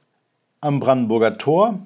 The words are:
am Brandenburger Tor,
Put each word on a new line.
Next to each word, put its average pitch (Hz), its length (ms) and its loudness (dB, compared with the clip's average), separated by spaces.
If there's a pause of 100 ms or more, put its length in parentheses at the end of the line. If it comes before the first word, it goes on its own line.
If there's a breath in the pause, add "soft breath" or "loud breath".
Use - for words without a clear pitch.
(600)
am 143 200 -2
Brandenburger 113 580 0
Tor, 185 480 0